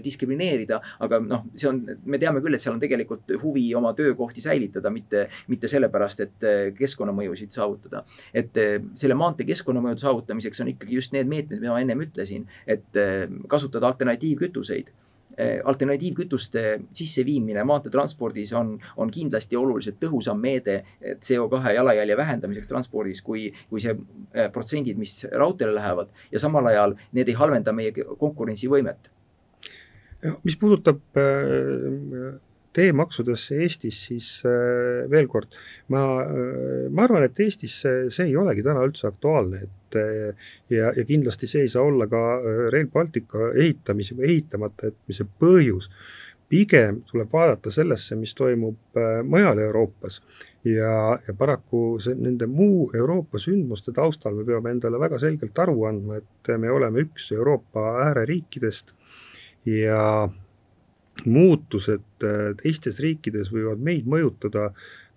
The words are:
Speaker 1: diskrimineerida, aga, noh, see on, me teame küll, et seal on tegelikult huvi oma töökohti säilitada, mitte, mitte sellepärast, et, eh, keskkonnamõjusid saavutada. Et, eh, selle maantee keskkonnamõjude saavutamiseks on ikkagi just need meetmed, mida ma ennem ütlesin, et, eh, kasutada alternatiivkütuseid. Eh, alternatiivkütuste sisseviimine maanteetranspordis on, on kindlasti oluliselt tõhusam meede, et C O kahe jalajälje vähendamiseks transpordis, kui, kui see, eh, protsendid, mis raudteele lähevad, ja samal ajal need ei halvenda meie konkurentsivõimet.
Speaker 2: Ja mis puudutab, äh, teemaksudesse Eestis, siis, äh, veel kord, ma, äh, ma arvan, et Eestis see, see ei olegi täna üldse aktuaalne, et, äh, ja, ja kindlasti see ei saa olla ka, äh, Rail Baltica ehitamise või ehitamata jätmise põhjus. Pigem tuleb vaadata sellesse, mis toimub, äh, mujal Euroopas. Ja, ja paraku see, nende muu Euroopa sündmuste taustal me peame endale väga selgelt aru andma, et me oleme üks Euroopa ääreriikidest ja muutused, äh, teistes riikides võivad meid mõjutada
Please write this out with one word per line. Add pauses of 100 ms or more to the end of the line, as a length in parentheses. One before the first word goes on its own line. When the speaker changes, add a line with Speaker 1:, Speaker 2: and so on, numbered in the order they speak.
Speaker 1:
diskrimineerida, (200)
aga,
noh, (140)
see
on, (240)
me
teame
küll,
et
seal
on
tegelikult
huvi
oma
töökohti
säilitada,
mitte, (200)
mitte
sellepärast,
et,
eh,
keskkonnamõjusid
saavutada. (280)
Et,
eh, (160)
selle
maantee
keskkonnamõjude
saavutamiseks
on
ikkagi
just
need
meetmed,
mida
ma
ennem
ütlesin, (220)
et,
eh, (220)
kasutada
alternatiivkütuseid. (520)
Eh,
alternatiivkütuste (120)
sisseviimine
maanteetranspordis
on, (160)
on
kindlasti
oluliselt
tõhusam
meede, (160)
et
C
O
kahe
jalajälje
vähendamiseks
transpordis,
kui, (180)
kui
see, (400)
eh,
protsendid,
mis
raudteele
lähevad, (240)
ja
samal
ajal (160)
need
ei
halvenda
meie
konkurentsivõimet. (1120)
Speaker 2:
Ja
mis
puudutab, (160)
äh, (380)
teemaksudesse
Eestis,
siis,
äh,
veel
kord, (340)
ma,
äh,
ma
arvan,
et
Eestis
see,
see
ei
olegi
täna
üldse
aktuaalne,
et,
äh, (360)
ja,
ja
kindlasti
see
ei
saa
olla
ka,
äh,
Rail
Baltica
ehitamise
või
ehitamata
jätmise (140)
põhjus. (600)
Pigem
tuleb
vaadata
sellesse,
mis
toimub, (180)
äh,
mujal
Euroopas. (420)
Ja,
ja
paraku
see,
nende
muu
Euroopa
sündmuste
taustal
me
peame
endale
väga
selgelt
aru
andma,
et
me
oleme
üks
Euroopa
ääreriikidest (720)
ja (1000)
muutused,
äh,
teistes
riikides
võivad
meid
mõjutada (480)